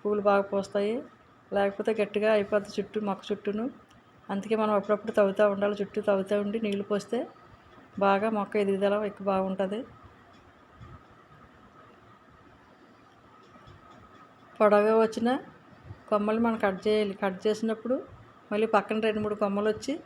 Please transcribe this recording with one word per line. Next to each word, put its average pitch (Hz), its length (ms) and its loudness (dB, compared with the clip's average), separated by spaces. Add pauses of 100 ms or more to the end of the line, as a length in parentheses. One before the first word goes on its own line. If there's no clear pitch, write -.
పువ్వులు 208 280 -2
బాగా 202 220 4
పూస్తాయి, 202 440 -2 (600)
లేకపోతే 202 420 0
గట్టిగా 208 380 0
అయిపోద్ది 208 400 0
చుట్టూ, 202 220 -4 (100)
మొక్క 190 220 -4
చుట్టూను. 208 340 -4 (680)
అందుకే 202 300 -2
మనం 214 160 2
అప్పుడప్పుడు 208 400 -2
తవ్వుతూ 202 360 4
ఉండాలి, 202 260 -2
చుట్టూ 202 280 -6
తవ్వుతూ 196 360 0
ఉండి 202 220 -4
నీళ్లు 202 260 -2
పోస్తే 208 280 -2 (840)
బాగా 196 320 4
మొక్క 202 260 -4
ఎదుగుదల 196 320 2 (140)
ఎక్కువ 196 240 -8
బాగుంటది. 190 480 -2 (4000)
పొడవుగా 208 440 4
వచ్చిన 226 260 0 (800)
కొమ్మలు 214 360 0
మనం 226 180 0
కట్ 190 220 0
చేయాలి. 214 360 2
కట్ 190 240 -2
చేసినప్పుడు 220 500 -2 (540)
మళ్ళీ 214 260 0
పక్కన 214 320 2
రెండు 214 180 0
మూడు 208 180 -4
కొమ్మలు 202 300 0
వచ్చి 214 200 -6 (120)